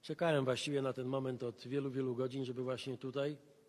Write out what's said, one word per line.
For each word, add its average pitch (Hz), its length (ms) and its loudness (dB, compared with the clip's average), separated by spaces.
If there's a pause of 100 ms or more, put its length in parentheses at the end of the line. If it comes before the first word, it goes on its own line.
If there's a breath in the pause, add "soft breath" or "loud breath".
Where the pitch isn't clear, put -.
Czekałem 151 440 4
właściwie 135 360 2
na 131 120 2
ten 127 140 -2
moment 131 360 -2
od 120 240 -6
wielu, 135 240 0
wielu 127 240 0
godzin, 131 300 0
żeby 127 180 -4
właśnie 127 340 -2
tutaj, 139 400 -2 (320)